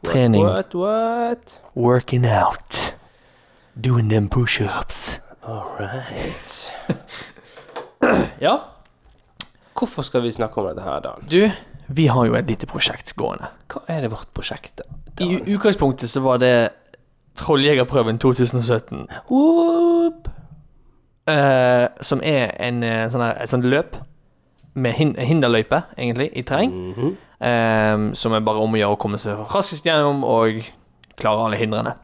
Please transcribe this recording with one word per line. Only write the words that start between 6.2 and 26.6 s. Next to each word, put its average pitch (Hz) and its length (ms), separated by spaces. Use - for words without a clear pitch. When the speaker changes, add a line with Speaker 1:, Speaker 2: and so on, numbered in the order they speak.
Speaker 2:
<laughs> - 160
Ja. 185 240
Speaker 1:
Hvorfor 160 300
skal 127 160
vi 120 100
snakke 110 300
om 98 60
dette - 180
her, 71 160
Dan? - 240
Speaker 2:
Du, 185 240
vi 151 220
har 123 200
jo 117 100
et - 100
lite 113 220
prosjekt - 460
gående. - 340
Speaker 1:
Hva - 240
er 160 180
det 110 80
vårt - 200
prosjekt, - 440
Dan? - 240
Speaker 2:
I 180 180
u-, 185 140
utgangspunktet 190 680
så 135 80
var 131 180
det 127 120
Trolljegerprøven 135 840
to 131 120
tusen 123 280
og 113 80
sytten. - 380
Speaker 1:
Whoop! 339 1040
Speaker 2:
Eh, 131 600
som - 220
er 131 340
en, 120 280
eh, 113 260
sånn 120 160
her, - 160
et 117 100
sånt 123 140
løp 139 320
med 123 180
hin-, 143 240
hinderløype, 127 640
egentlig, 123 400
i 123 80
terreng. 175 280